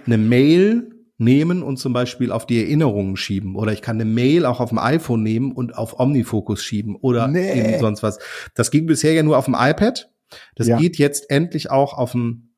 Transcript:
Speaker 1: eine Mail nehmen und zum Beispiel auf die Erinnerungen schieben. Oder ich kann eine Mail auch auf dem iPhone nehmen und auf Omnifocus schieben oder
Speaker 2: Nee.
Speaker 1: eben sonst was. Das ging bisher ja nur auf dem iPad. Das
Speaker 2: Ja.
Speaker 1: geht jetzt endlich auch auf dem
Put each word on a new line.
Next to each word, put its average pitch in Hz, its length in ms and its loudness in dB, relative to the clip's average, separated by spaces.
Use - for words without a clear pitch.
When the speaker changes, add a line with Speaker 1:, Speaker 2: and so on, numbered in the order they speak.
Speaker 1:
eine 117 120 2
Mail 160 800 4
nehmen 151 420 2
und 135 120 -6
zum 131 160 -4
Beispiel 123 400 -2
auf 110 140 -4
die 117 180 0
Erinnerungen 101 540 0
schieben. 95 400 -6
Oder 107 160 -2
ich - 80 -8
kann 117 160 -4
eine 113 80 -2
Mail 127 400 2
auch 123 160 -2
auf 117 80 -2
dem 113 100 -2
iPhone 127 420 0
nehmen 113 300 -2
und 123 260 -8
auf - 220 -6
Omnifocus 117 640 0
schieben 104 320 -6
oder 120 320 0
Speaker 2:
Nee. 180 320 -2
Speaker 1:
eben 110 200 0
sonst 107 240 -2
was. 107 160 -4
Das - 160 -2
ging 156 140 2
bisher 156 280 2
ja 160 80 4
nur 151 160 4
auf 131 60 2
dem 131 140 -2
iPad. 156 520 0
Das 113 120 -2
Speaker 2:
Ja. 117 100 4
Speaker 1:
geht 165 200 2
jetzt 143 320 0
endlich 160 420 -2
auch 139 260 0
auf 120 160 -4
dem 117 440 -6